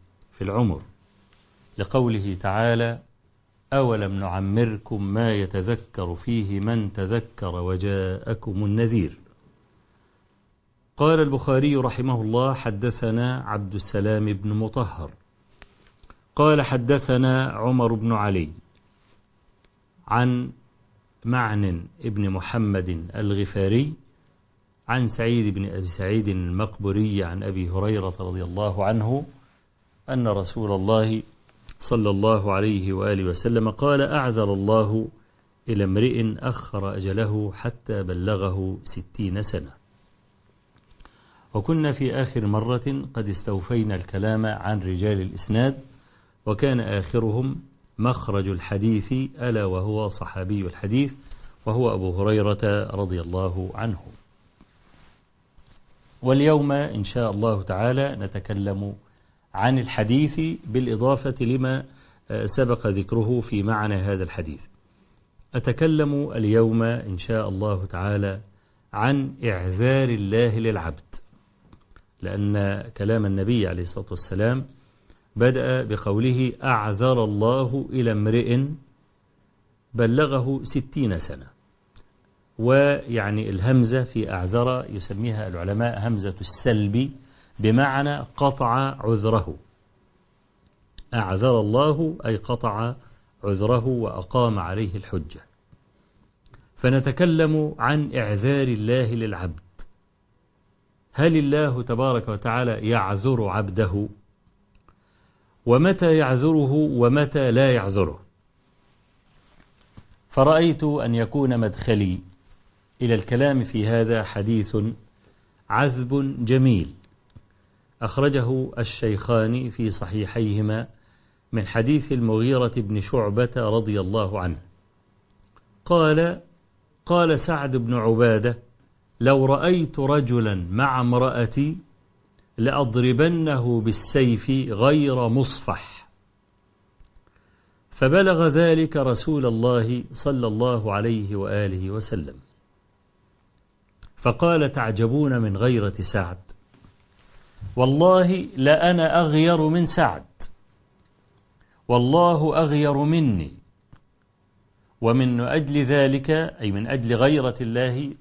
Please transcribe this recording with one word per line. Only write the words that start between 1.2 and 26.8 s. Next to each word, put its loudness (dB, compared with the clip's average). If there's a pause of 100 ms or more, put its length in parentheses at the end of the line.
لقوله 0
تعالى: 0 (760)
أولم 0
نعمركم -2
ما 0
يتذكر -4
فيه -4
من -2
تذكر -6
وجاءكم -4
النذير. 0 (1800)
قال 4
البخاري 2
رحمه -2
الله: 0
حدثنا -2
عبد -8
السلام -2
بن -6
مطهر -4 (1300)
قال 6
حدثنا 2
عمر 2
بن 0
علي 0 (1600)
عن 0 (760)
معن 0 (180)
بن -2
محمد -2
الغفاري -2 (960)
عن 0
سعيد 0
بن -4
أبي -8
سعيد -2
المقبري -2